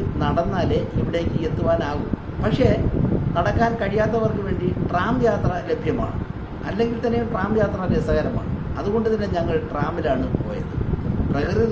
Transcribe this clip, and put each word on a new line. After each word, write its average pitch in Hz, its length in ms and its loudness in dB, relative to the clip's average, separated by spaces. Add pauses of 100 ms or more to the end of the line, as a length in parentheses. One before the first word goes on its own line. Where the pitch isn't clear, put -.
(220)
നടന്നാലേ 165 580 2 (200)
ഇവിടേക്ക് - 380 -2 (100)
എത്തുവാനാകൂ. 151 580 0 (360)
പക്ഷേ 220 260 4 (680)
നടക്കാൻ 202 340 2 (120)
കഴിയാത്തവർക്ക് 214 640 0
വേണ്ടി 180 200 0 (220)
ട്രാം 190 260 0 (120)
യാത്ര 196 240 2 (180)
ലഭ്യമാണ്. 135 480 0 (500)
അല്ലെങ്കിൽ 226 360 0
തന്നെയും 233 300 0
ട്രാം 208 280 0
യാത്ര 202 180 0 (140)
രസകരമാണ്. 156 560 0 (300)
അതുകൊണ്ട് 214 320 0
തന്നെ 208 160 0 (100)
ഞങ്ങൾ 160 180 0 (140)
ട്രാമിലാണ് 147 560 0 (140)
പോയത്. - 320 -4 (580)
പ്രകൃതി 180 420 2